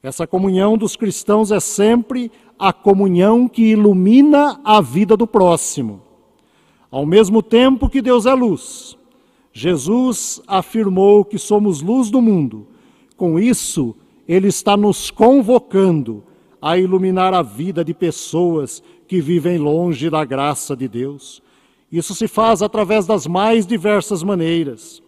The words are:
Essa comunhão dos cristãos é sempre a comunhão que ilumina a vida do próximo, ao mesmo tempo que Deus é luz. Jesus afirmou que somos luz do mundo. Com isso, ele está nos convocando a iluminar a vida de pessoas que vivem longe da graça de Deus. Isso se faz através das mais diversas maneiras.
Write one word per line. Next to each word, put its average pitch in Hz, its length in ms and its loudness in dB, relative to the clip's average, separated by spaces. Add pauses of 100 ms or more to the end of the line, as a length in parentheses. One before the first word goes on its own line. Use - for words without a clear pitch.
Essa 139 240 -8
comunhão 190 520 0
dos 202 180 -4
cristãos 208 540 -2
é 202 100 0
sempre 233 720 -2 (260)
a 190 140 0
comunhão 196 760 2
que 233 160 -2
ilumina 220 1000 4
a 214 160 4
vida 170 340 0
do 220 120 0
próximo, 160 760 0 (880)
ao 135 140 -6
mesmo 202 380 4
tempo 254 460 2
que 269 120 -2
Deus 240 240 0
é 254 80 2
luz. - 640 -4 (560)
Jesus 180 920 -4
afirmou 196 800 2
que 208 140 -8
somos 208 440 -2
luz 226 280 -2
do 254 120 2
mundo. 143 460 -2 (480)
Com 170 220 -2
isso, 180 560 -2 (320)
ele 190 220 0
está 202 280 0
nos 208 340 -2
convocando 196 1120 2 (400)
a 165 160 0
iluminar 185 560 0
a 175 80 0
vida 151 420 -6
de 165 80 -6
pessoas 165 920 -4 (240)
que 185 140 -2
vivem 170 380 -2
longe 156 500 -2
da 156 160 -2
graça 139 500 -6
de 127 140 -8
Deus. 131 540 -12 (480)
Isso 170 240 -8
se 220 140 -6
faz 220 340 0
através 208 440 -2
das 202 200 -2
mais 202 400 0
diversas 196 560 -2
maneiras. 165 840 -4